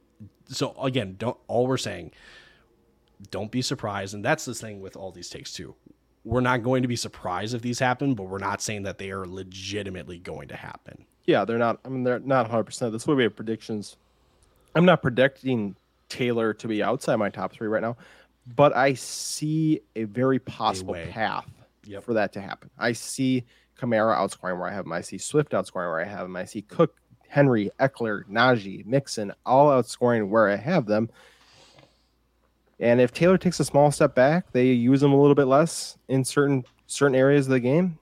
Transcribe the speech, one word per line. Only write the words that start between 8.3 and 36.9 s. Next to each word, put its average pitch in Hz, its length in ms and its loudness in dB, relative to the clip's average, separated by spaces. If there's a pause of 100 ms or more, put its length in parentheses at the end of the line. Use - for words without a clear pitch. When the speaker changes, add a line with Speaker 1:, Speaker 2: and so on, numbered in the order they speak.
Speaker 1:
not 98 220 -4
saying 104 220 -6
that 98 160 -8
they 98 120 -10
are 95 160 -8
legitimately 95 920 -10
going 71 300 -14
to - 80 -14
happen. - 500 -18 (200)
Speaker 2:
Yeah, 123 180 4
they're 113 140 -4
not. 117 260 0
I 127 40 -14
mean, 131 140 -6
they're 123 160 -2
not 127 280 0
a - 20 -8
hundred 113 160 -2
percent. 117 280 -6
That's 110 140 -8
why 156 80 2
we 131 80 2
have 107 140 0
predictions. 110 600 -8 (800)
I'm 165 100 4
not 175 160 6
predicting 123 760 0 (320)
Taylor 117 460 -2
to - 120 -14
be 107 160 -2
outside 120 340 0
my 101 140 0
top 95 220 -8
three 110 160 -8
right 107 140 0
now, 117 140 -4 (600)
but 143 180 6
I 131 200 2
see 156 840 -2 (160)
a 113 80 -6
very 127 340 0
possible 101 560 -4
Speaker 1:
A 87 40 -8
way. 82 120 -10
Speaker 2:
path - 380 -4 (360)
Speaker 1:
Yep. 98 200 -16
Speaker 2:
for 120 100 -4
that 104 180 0
to 101 80 -10
happen. - 280 -14 (100)
I 120 140 -2
see 131 520 -2 (340)
Kamara 110 380 2
outscoring 92 420 -4
where 90 100 -6
I - 40 -8
have 98 140 -8
him. 80 60 -10
I 87 100 -4
see 95 160 -12
Swift 147 340 -2
outscoring 92 380 -4
where 80 100 -2
I 76 40 -2
have 92 220 -10
him. 185 100 -10
I 92 80 -8
see - 180 -12
Cook, - 340 -2 (320)
Henry, 127 500 4
Eckler, 110 460 -2
Najee, 98 600 2
Mixon 110 480 -4 (140)
all 139 240 6
outscoring 120 580 2
where 107 200 4
I 101 80 2
have 131 300 -2
them. 110 240 0 (1700)
And 120 200 6
if 123 120 4
Taylor 180 260 4
takes 175 220 0
a 151 40 2
small 143 280 4
step 147 220 2
back, 147 380 2
they 127 200 4
use 127 300 4
him 143 100 6
a 139 80 6
little 143 140 8
bit 143 100 4
less 139 540 2 (100)
in 131 160 2
certain, 139 400 2 (220)
certain 139 280 2